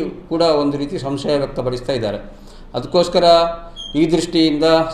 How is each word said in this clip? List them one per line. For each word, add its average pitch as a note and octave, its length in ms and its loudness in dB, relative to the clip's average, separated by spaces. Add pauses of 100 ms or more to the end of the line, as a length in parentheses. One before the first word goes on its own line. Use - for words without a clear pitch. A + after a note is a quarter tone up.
(300)
ಕೂಡ E3 120 0
ಒಂದು D3 360 2
ರೀತಿ C#3+ 220 -6
ಸಂಶಯ C#3 380 -2
ವ್ಯಕ್ತಪಡಿಸ್ತಾ B2+ 560 -4
ಇದ್ದಾರೆ. G#2+ 260 -4 (540)
ಅದಕ್ಕೋಸ್ಕರ E3+ 500 0 (720)
ಈ D3+ 160 2
ದೃಷ್ಟಿಯಿಂದ D#3+ 520 2 (300)